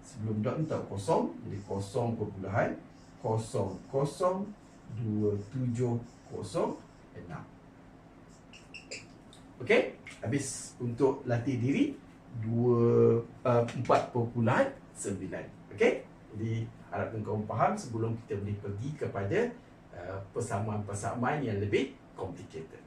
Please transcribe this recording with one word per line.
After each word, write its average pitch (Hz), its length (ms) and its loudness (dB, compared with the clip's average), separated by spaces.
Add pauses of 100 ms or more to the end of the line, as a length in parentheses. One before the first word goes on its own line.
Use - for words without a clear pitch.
sebelum 107 400 -2
dot 123 160 0
ni 156 80 0
tahu - 140 -2 (100)
kosong. 170 480 2
Jadi, 101 240 -8
kosong 117 500 -2
perpuluhan 95 640 -2 (400)
kosong 110 580 -2 (140)
kosong 185 560 0 (500)
dua 107 400 0 (160)
tujuh 120 480 0 (320)
kosong - 480 -4 (320)
enam. - 320 -12 (2250)
Okey? - 400 4 (240)
Habis - 560 -4
untuk 127 480 2
latih 120 320 0
diri, 131 280 4 (600)
dua, 117 720 6 (240)
uh, 120 240 4
empat - 480 2
perpuluhan 123 560 4 (240)
sembilan. 87 520 -6 (280)
Okey? - 320 4
Jadi, - 460 -8 (420)
harapkan 104 320 -4
kamu 107 240 -2
faham 165 260 4
sebelum 113 480 -2
kita 101 160 -4
boleh 101 220 -4
pergi 101 340 -6
kepada, 104 440 0 (580)
uh, 92 200 -8 (140)
persamaan-persamaan 107 1120 -2
yang 104 160 0
lebih 131 400 0 (160)
complicated. - 720 -10